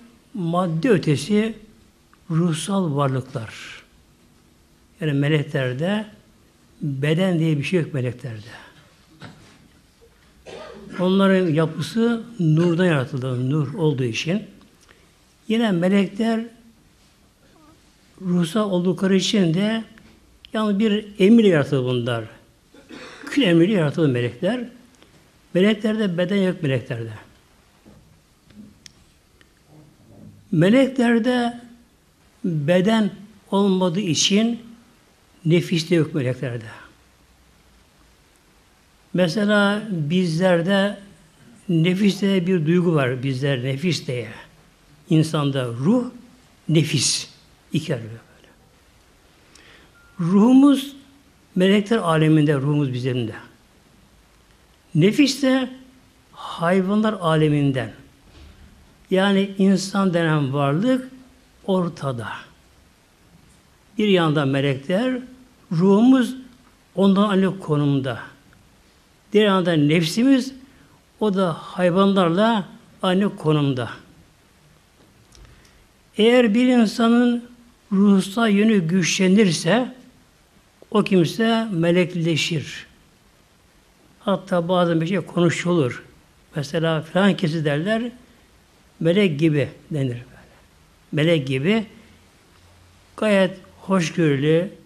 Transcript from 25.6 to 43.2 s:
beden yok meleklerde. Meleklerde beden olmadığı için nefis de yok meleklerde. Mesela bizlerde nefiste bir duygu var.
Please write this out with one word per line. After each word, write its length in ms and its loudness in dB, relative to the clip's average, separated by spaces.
beden 180 -2
yok 260 -2
meleklerde. 500 -4
Meleklerde 1080 2
beden 680 0
olmadığı 500 0
için 680 0
nefis 460 0
de 40 2
yok 200 0
meleklerde. 500 -6
Mesela 760 0
bizlerde 1080 0
nefiste 800 0
bir 200 0
duygu 280 2
var. 280 0